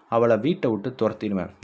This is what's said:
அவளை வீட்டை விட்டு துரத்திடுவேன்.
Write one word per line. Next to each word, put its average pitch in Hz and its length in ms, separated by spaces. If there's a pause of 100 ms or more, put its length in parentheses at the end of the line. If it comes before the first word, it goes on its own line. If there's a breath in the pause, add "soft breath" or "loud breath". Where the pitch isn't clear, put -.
அவளை 117 280
வீட்டை 135 340
விட்டு 107 300
துரத்திடுவேன். 104 480 (140)